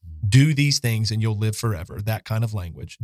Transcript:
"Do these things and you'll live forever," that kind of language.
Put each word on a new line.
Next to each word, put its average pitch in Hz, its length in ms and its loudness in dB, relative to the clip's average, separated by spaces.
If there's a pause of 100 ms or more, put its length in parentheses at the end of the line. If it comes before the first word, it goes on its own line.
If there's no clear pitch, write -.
(280)
"Do 139 260 6
these 143 240 2
things 110 320 0
and 110 100 -2
you'll 110 180 0
live 110 180 -2
forever," 101 460 -4
that 104 220 -4
kind 110 200 -2
of 110 100 -4
language. 87 500 -8